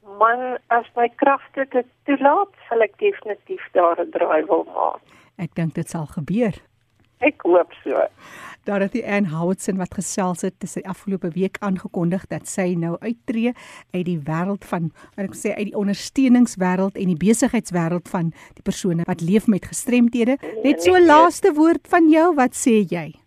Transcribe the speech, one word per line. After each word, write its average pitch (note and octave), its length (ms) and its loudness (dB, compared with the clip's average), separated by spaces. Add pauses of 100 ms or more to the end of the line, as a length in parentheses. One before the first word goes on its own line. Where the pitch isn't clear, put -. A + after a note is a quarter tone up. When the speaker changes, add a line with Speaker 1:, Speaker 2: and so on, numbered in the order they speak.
(180)
Speaker 1:
Man, A#3+ 400 -2 (100)
as A#3 160 0 (120)
my A#3+ 200 2
kragte C4+ 540 -2
dit B3 160 -2 (180)
toelaat, C#4+ 480 2 (160)
sal A3+ 140 0
ek G#3 160 -2
definitief G3+ 640 -6 (100)
daar E3+ 280 2
'n E3 100 -6
draai D#3+ 360 0
wil E3 180 0 (100)
maak. - 260 -2 (380)
Speaker 2:
Ek F3 160 -8
dink E3 200 -4
dit E3 140 -6
sal D#3+ 180 -8
gebeur. F#3 460 -2 (680)
Speaker 1:
Ek C#4+ 220 -2
hoop F3 300 2 (120)
so. - 220 0 (580)
Speaker 2:
Dorothy G3+ 400 -2
Ann G3+ 220 -2
Howardson E3+ 500 -4
wat F3+ 180 -6
gesels F3+ 480 -4
het, F#3 180 -4
het G3 100 -10
sy - 140 -10
afgelope F#3 460 -6
week F#3 300 -4
aangekondig F#3 680 -4
dat D#3+ 200 -10
sy F#3 260 -2
nou E3+ 260 -4
uittreë A#3 520 -4 (420)
uit F3+ 120 -4
die F3 120 -4
wêreld E3 460 -6
van, E3+ 260 -4 (260)
wat G3+ 100 -8
ek G3 80 -12
sê, - 220 -6
uit G#3 100 -6
die - 100 -10
ondersteuningswêreld G3+ 1200 0
en G3 100 -4
die F3+ 100 0
besigheidswêreld F3 920 0
van E3+ 240 -2 (220)
die - 80 -20
persone F3 440 -2
wat F3+ 140 -6
leef F#3 260 2
met F#3+ 200 0
gestremthede. A#3+ 760 0
Speaker 1:
Nee, - 200 -10
Speaker 2:
Net D4 200 2
so F4+ 100 4
Speaker 1:
nee, F#4 80 6
nee. E4+ 80 8
Speaker 2:
laaste E4 460 6
woord D#4 340 2
van E4+ 220 6
jou, E4 240 6
wat B3+ 200 2
sê A3 340 4
jy? D#3+ 260 -8 (120)